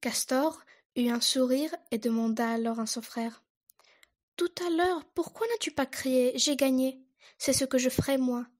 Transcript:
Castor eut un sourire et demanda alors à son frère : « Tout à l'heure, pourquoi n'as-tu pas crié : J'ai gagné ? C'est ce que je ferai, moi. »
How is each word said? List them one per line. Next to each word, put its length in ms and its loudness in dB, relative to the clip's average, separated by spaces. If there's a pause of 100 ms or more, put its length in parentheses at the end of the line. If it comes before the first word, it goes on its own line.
Castor 600 0 (360)
eut 120 2
un 120 2
sourire 540 2 (160)
et 80 -2
demanda 500 0
alors 320 -2
à 60 -2
son 160 -6
frère : « 420 -8 (920)
Tout 160 -2 (140)
à 40 -2
l'heure, 340 0 (100)
pourquoi 340 -4
n'as-tu 220 -4
pas 160 -2
crié : 500 2
J'ai 200 2
gagné ? 460 0 (360)
C'est 140 0
ce 120 2
que 140 2
je 120 2
ferai, 260 0
moi. » 300 0 (140)